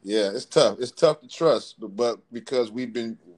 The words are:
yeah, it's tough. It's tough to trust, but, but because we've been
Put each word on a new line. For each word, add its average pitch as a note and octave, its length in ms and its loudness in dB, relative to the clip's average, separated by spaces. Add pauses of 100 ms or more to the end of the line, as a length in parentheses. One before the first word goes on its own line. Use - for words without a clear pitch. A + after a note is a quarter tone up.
yeah, G2+ 300 0
it's B2+ 120 -6
tough. A2+ 340 4
It's A#2+ 120 -6
tough D3+ 300 2
to B2+ 60 -20
trust, B2+ 520 0
but, G2+ 160 -12
but A2+ 240 -2 (120)
because A#2 400 -4
we've A#2 220 -8
been A#2 240 -6 (200)